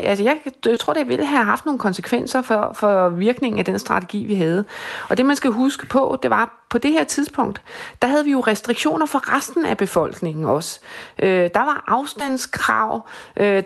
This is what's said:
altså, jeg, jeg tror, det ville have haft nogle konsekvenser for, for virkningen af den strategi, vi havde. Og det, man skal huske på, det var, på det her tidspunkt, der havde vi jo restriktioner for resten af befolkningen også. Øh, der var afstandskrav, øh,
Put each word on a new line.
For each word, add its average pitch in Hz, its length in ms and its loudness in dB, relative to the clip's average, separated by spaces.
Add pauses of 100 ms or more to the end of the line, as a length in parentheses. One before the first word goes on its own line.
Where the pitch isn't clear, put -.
altså, 202 200 2
jeg, 285 120 2 (300)
jeg 233 120 4
tror, - 140 -2
det 294 160 0
ville 254 180 0
have 277 180 2
haft 214 220 0
nogle 277 120 0
konsekvenser 240 640 -2
for, 208 380 0
for 190 280 4
virkningen 208 500 0
af 185 60 -2
den 190 140 -2
strategi, 202 460 -4
vi 208 100 -2
havde. 180 300 2 (440)
Og 196 80 2
det, 254 100 4
man 285 100 4
skal 277 140 0
huske 254 360 0
på, 262 360 0
det 247 80 0
var, 220 400 0
på 233 80 0
det 285 140 2
her 320 120 4
tidspunkt, - 580 -2 (400)
der 247 60 4
havde 294 160 4
vi 294 60 2
jo 262 100 4
restriktioner 240 680 0
for 269 300 0
resten 311 280 -2
af 214 120 0
befolkningen 160 680 -2
også. 147 360 -2 (420)
Øh, 190 60 4
der 180 320 4
var 285 260 0
afstandskrav, 226 1200 -2 (280)
øh, 202 100 4 (200)